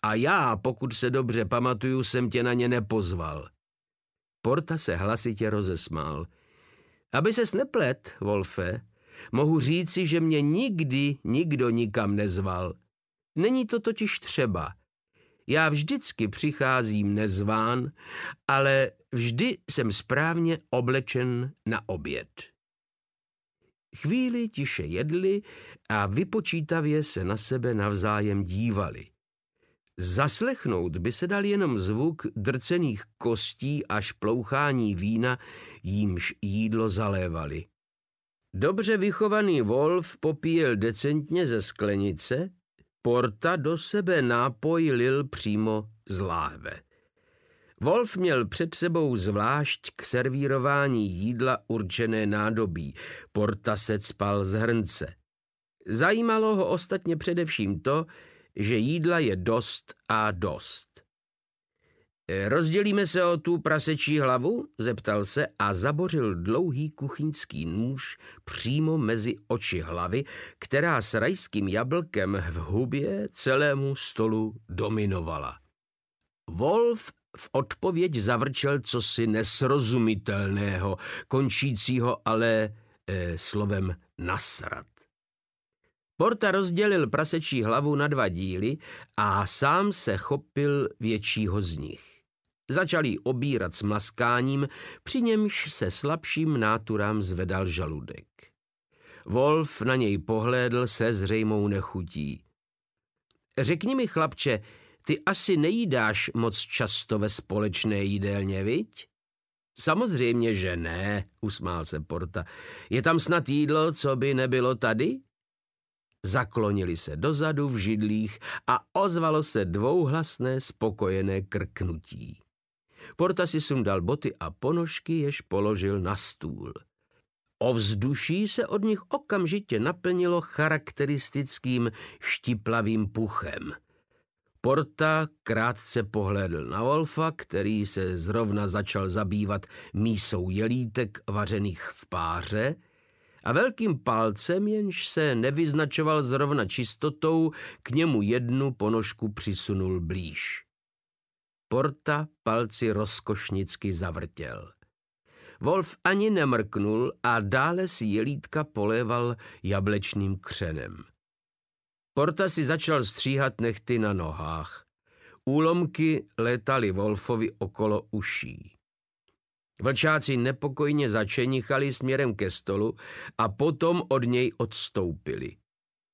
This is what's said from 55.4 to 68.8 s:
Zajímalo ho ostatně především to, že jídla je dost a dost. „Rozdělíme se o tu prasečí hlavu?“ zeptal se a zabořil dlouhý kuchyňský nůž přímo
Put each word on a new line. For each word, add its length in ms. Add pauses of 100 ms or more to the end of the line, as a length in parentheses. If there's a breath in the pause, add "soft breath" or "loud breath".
Zajímalo 680
ho 120
ostatně 480
především 640
to, 260 (500 loud breath)
že 200
jídla 420
je 180
dost 580 (140)
a 220
dost. 720 (1500)
„Rozdělíme 580
se 180
o 120
tu 220
prasečí 600
hlavu?“ 480 (100)
zeptal 460
se 220 (120)
a 160
zabořil 600
dlouhý 560
kuchyňský 760
nůž 520 (260 loud breath)
přímo 540